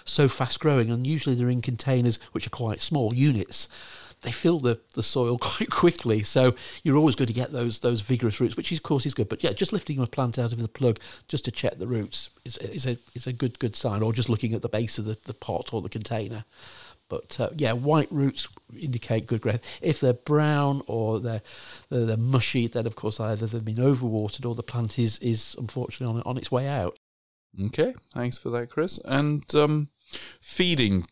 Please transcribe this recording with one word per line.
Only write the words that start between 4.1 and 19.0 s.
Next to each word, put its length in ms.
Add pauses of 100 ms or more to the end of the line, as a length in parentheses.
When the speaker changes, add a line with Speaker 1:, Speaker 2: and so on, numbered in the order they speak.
Speaker 1:
they 100
fill 280
the, 200 (140)
the 100
soil 340
<laughs> 40
quite 280
quickly. 540
So 320 (280)
you're 120
always 200
going 120
to 60
get 180
those, 280
those 200
vigorous 400
roots, 160
which 160
of 100
course 240
is 80
good. 140
But 160
yeah, 80
just 220
lifting 260
a 80
plant 320
out 140
of 60
the 100
plug 300 (280)
just 160
to 80
check 280
the 80
roots 420 (160)
is, 140
is 260
a, 120 (160)
is 140
a 60
good, 260
good 160
sign, 260
or 120
just 160
looking 240
at 80
the 80
base 280
of 60
the, 220
the 80
pot 400
or 80
the 80
container. 560 (640)
But, 300
uh, 180
yeah, 160
white 380
roots 360 (320)
indicate 480